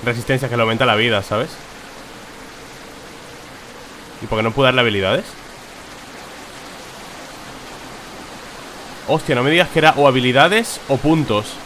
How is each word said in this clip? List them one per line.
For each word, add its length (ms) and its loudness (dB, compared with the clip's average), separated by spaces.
Resistencia, 440 0
que 80 0
le 60 4
aumenta 240 4
la 80 6
vida, 300 4
¿sabes? 260 0
¿Y 40 -10
por 120 -2
qué 60 2
no 80 0
puedo 140 4
darle 160 6
habilidades? 420 2
Hostia, 260 2
no 80 4
me 80 4
digas 200 6
que 100 4
era 160 8
o 100 8
habilidades 800 6
o 100 4
puntos. 580 2